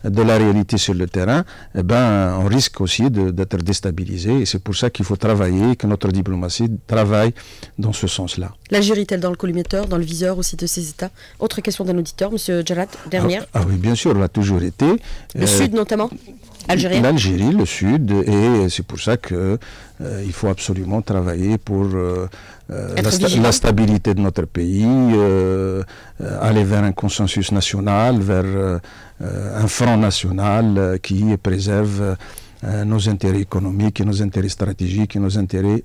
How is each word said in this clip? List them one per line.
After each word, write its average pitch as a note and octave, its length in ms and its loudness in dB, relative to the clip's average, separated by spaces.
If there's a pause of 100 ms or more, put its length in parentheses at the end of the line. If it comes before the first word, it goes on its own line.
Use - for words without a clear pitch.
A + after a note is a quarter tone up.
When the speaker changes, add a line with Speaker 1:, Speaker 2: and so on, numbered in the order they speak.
Speaker 1:
de G#2 180 2
la A2+ 160 6
réalité G#2 400 4
sur - 160 0
le F2+ 140 0
terrain, A2 380 0 (300)
eh F#2+ 60 0
ben, G2 580 2
on F#2+ 60 2
risque B2+ 360 0
aussi A2 280 0
de, G2 220 2
d'être F#2+ 260 -4
déstabilisé. F#2 840 -2
Et G2+ 40 0
c'est F#2+ 140 -4
pour F#2+ 160 -4
ça B2 160 0
qu'il G2 140 -4
faut G2+ 100 -2
travailler, G2+ 600 2
que - 120 -4
notre G2+ 220 0
diplomatie F#2+ 600 -2 (160)
travaille G#2+ 480 2 (460)
dans A2+ 140 0
ce - 120 -4
sens-là. F#2 460 -6 (180)
Speaker 2:
L'Algérie G#3 320 2
est-elle F#3 200 -4
dans F3+ 100 -2
le F3 40 -4
collimateur, F3+ 520 -4
dans F3 100 -2
le E3+ 60 -2
viseur F3 340 -4
aussi F3+ 200 -4
de F3 100 -6
ces F3 220 -6
États ? F#3 200 -10 (300)
Autre - 220 -4
question G3 240 -4
d'un F3+ 120 0
auditeur, F#3+ 340 -4
Monsieur F#3 320 -2
Djarrad, F3+ 260 -2 (200)
dernière. F#3 460 -2
Speaker 1:
Ah, G#2 80 2
ah - 40 0
oui, F#2+ 100 0
bien A2 180 2
sûr, C3 200 2
elle G2 60 2
a F#2 60 2
toujours G2 340 2
été. F#2 240 0 (480)
Speaker 2:
Le - 100 -2
Speaker 1:
Euh, G3 40 2
Speaker 2:
Sud G#3 260 4
notamment ? G#3 380 0 (560)
Algérien ? F3 340 2
Speaker 1:
L'Algérie, A#2 500 2
le G#3 140 4
Sud, A2 460 0
et G2+ 580 4
c'est - 160 -6
pour - 140 -12
ça A#2 180 0
que, F#2 400 -2 (460)
euh, G2 200 -8
il F#2+ 80 -6
faut - 160 -4
absolument F#2+ 540 -2
travailler F#2 560 0
pour, G2+ 280 -2
euh, F2+ 420 -2 (440)
euh, F#2+ 240 -8
Speaker 2:
Être G2+ 100 0
Speaker 1:
la G#2+ 60 2
sta-, F#2+ 140 0
Speaker 2:
vigilant. A2+ 180 2
Speaker 1:
la A#2 80 4
stabilité G#2+ 640 2
de G2 80 0
notre F#2 220 0
pays, F2+ 420 -2
euh, F#2+ 1000 2 (380)
euh, G2 180 -6
aller G#2+ 240 4
vers G#2 200 2
un G2+ 80 2
consensus G2 600 -2
national, G#2 680 2
vers, F#2+ 260 0
euh, F#2+ 340 -2 (440)
euh, G2+ 400 -4
un G#2+ 40 2
front A#2 300 2
national, G2+ 800 2
euh, F#2 220 0
qui G2+ 420 0
préserve, G2+ 760 0 (480)
euh, G#2 220 -2
nos G#2+ 240 2
intérêts G2+ 320 0
économiques G2 580 -2
et G2 60 2
nos G#2 160 0
intérêts G2 280 -2
stratégiques F#2+ 680 -2
et G2+ 40 0
nos G2 200 0
intérêts, G2+ 440 0